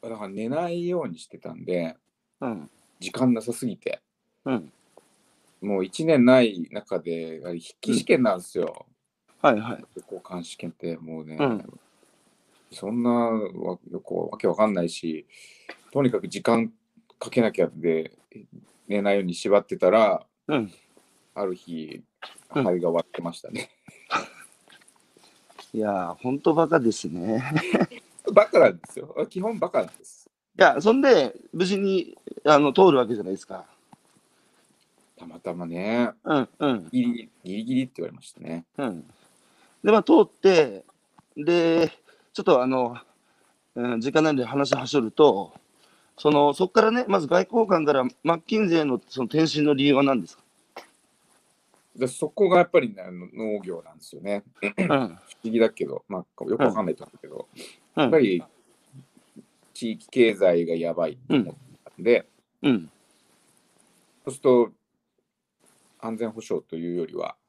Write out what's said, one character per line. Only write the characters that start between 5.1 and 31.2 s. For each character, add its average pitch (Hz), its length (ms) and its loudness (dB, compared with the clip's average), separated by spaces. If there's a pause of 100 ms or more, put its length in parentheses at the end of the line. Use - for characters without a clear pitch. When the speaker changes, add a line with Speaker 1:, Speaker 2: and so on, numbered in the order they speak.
Speaker 1:
も 101 180 -4
う 95 60 -2
一 160 200 -6
年 151 200 4
な 127 180 8
い 95 280 -2
中 95 300 -8
で、 82 440 -10
あ 87 40 -10
れ、 85 100 -8
筆 - 220 -18
記 - 140 -4
試 - 100 -2
験 147 180 -2
な 104 140 0
ん - 20 -10
で 87 60 -14
す - 120 -12
よ。 - 300 -8 (560)
Speaker 2:
う 160 40 4
ん。 143 40 8
は 113 60 2
い、 104 40 -4
は 113 180 -8
い。 - 60 -20 (120)
Speaker 1:
旅 90 60 -18
行 - 260 -16
監 90 160 -10
視 - 120 -16
検 85 200 -12
っ - 20 -20
て、 85 200 -8
も 80 240 -14
う - 20 -14
ね、 78 160 -16
Speaker 2:
う 147 40 0
ん。 113 360 -6 (920)
Speaker 1:
そ 98 200 -12
ん 120 120 -2
な、 120 80 2
わ-、 110 680 -2 (120)
よ 90 100 -10
く - 120 -14
わ 85 260 -6
け - 80 -4
わ 87 80 2
か 107 120 2
ん 107 80 0
な 87 100 -2
い 85 40 -2
し、 78 380 -8 (640)
と 143 120 -2
に 123 80 2
か 107 100 -2
く 92 80 -12
時 - 140 -10
間 113 300 0 (460)
か - 120 -12
け 127 100 0
な 110 100 2
き 92 120 -2
ゃ 78 100 0
で、 80 400 -4 (720)
寝 101 160 -2
な 101 100 2
い 101 40 2
よ 101 60 0
う - 20 -6
に 90 100 -4
縛 101 240 2
っ 101 60 0
て 95 120 -8
た 92 140 4
ら、 104 340 4 (220)
Speaker 2:
う 151 100 -2
ん。 107 160 -4 (600)
Speaker 1:
あ 101 100 -6
る 92 100 -4
日、 80 480 -14 (520)
Speaker 2:
う 143 60 0
ん。 123 40 0
Speaker 1:
肺 90 160 0
が 85 100 -2
割 82 180 -2
っ - 20 -20
て - 120 -12
ま 85 100 -8
し - 80 -18
た - 100 -18
ね。 - 200 -12 (960)
Speaker 2:
<laughs> - 1080 -20
い 113 40 -4
や 107 120 -2
ー、 90 260 -4
ほ 127 160 -6
ん 143 60 -6
と 160 160 0
バ 160 140 2
カ 160 100 2
で 117 140 2
す - 160 -8
ね。 95 340 -4 (440)
<laughs> - 460 -12
Speaker 1:
バ 208 140 6
カ - 120 2
な 131 120 8
ん 90 60 -10
で 82 40 -20 (100)
す - 80 -16
よ。 - 320 -8
基 185 100 -10
本 214 180 -6
バ 180 120 -4
カ 110 140 -2
な 85 60 -12
ん - 60 -20
で - 80 -20
す。 - 240 -20 (300)
Speaker 2:
い 190 40 6
や、 139 180 6
そ 208 120 2
ん 262 80 2
で、 202 340 4 (180)